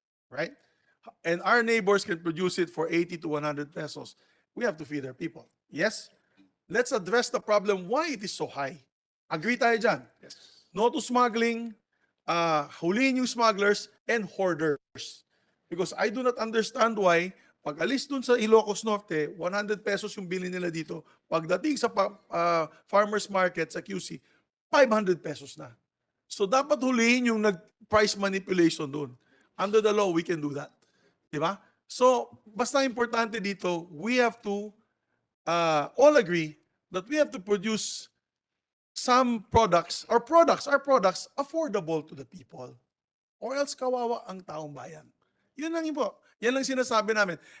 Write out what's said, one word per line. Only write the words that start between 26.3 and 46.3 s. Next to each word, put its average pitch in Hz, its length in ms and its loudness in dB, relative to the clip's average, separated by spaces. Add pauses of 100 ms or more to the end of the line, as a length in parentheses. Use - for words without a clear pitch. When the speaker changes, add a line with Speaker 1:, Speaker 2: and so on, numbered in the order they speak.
Speaker 1:
dapat 277 320 2
huliin 240 520 2
yung 220 80 0
nag-price 208 800 0
manipulation 185 720 0
dun. 139 240 -10 (400)
Under 208 240 2
the 214 120 4
law, 202 200 2
we 170 120 0
can 170 160 -4
do 147 160 -4
that. 139 160 -10 (600)
Di 147 80 -6
ba? 185 200 -2 (280)
So, 247 440 2 (120)
basta 240 400 0
importante 233 560 -2
dito, 180 520 -4
we 214 280 -2
have 233 240 0
to, 202 280 -6 (760)
ah, 160 520 0
all 294 200 8
agree 160 360 0 (360)
that 180 160 -4
we 294 120 0
have 294 160 2
to 208 40 -12
produce 202 680 -4 (880)
some 240 560 2
products, 175 560 2
or 233 160 4
products, 302 440 4
our 277 120 4
products, 247 560 2
affordable 208 680 -4
to 151 140 -20
the 135 120 -16
people. 127 480 -18 (680)
Or 254 120 -6
else, 285 200 -2
kawawa 247 480 -2
ang 190 200 -12
taong 156 280 -10
bayan. 147 340 -16 (480)
Yun 311 160 -8
lang 330 160 -4
yun 311 100 -6
po. 233 220 -4 (200)